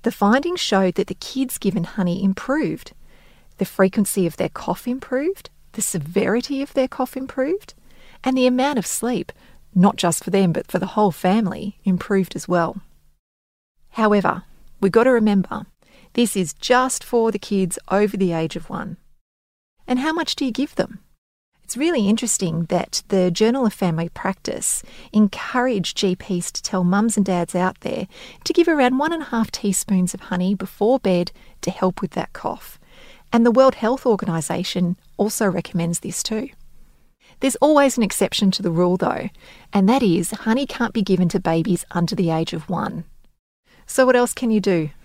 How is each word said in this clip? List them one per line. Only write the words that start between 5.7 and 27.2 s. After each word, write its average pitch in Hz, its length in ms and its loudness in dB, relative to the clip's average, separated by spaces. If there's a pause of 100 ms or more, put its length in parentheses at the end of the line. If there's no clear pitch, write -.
the 220 80 -6
severity 196 800 -2
of - 120 -8
their 262 140 0
cough - 280 -6
improved, 269 580 -4 (500)
and 262 120 0
the 254 120 4
amount 254 320 2
of - 80 -6
sleep, - 420 -4 (440)
not 185 220 6
just 170 260 0
for - 60 -8
them 185 240 2
but - 180 -6
for - 80 -2
the 185 100 -2
whole 214 220 2
family, 196 720 -2
improved 190 540 0
as - 100 -10
well. 170 360 0 (1080)
However, 208 500 2 (400)
we've 196 100 2
got 226 120 6
to 262 60 6
remember, 214 540 2 (480)
this 233 240 0
is 180 160 -2
just 254 500 0
for 226 300 0
the 208 60 -6
kids 190 400 -2 (120)
over 202 280 0
the 180 140 2
age 160 220 -4
of 170 140 -10
one. 180 300 -8 (880)
And 254 120 -2
how 311 140 -2
much 330 240 -4
do 285 80 -4
you 247 60 0
give 269 240 -4
them? - 240 -4 (640)
It's - 100 -12
really 277 320 0
interesting 175 600 -2
that - 420 -2
the 180 220 2
Journal 233 340 2
of 208 80 2
Family 170 380 -2
Practice - 720 -6 (280)
encouraged 214 840 0
G 185 200 0
Ps - 360 -6
to - 100 -10
tell 185 220 -2
mums 202 320 2
and 202 80 2